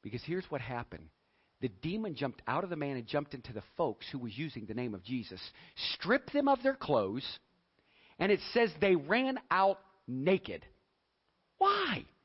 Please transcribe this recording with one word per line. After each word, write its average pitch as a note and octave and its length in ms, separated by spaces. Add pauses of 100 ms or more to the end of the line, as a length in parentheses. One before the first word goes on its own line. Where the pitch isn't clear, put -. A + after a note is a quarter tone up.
Because G#2+ 200
here's F3+ 260
what C#3+ 120
happened. A#2 480 (520)
The B2+ 100 (120)
demon G3 320
jumped C3 320
out C#3 160
of F#3 80
the E3+ 60
man C#3+ 200
and A#2+ 100
jumped C#3+ 280
into B2 180
the G#2+ 120 (120)
folks C3+ 360
who C#3+ 80
was A2+ 180
using C3+ 280
the G#2 80
name A#2+ 200
of F#2 80
Jesus, G#2 380 (540)
stripped - 380
them C#4+ 140
of C#4 160
their C4+ 140
clothes, A2+ 500 (960)
and F#3+ 100
it F#3 100 (120)
says A#3 180 (100)
they G3 140
ran A#3 440 (120)
out F#3+ 300 (260)
naked. C3 580 (920)
Why? F#4+ 460 (200)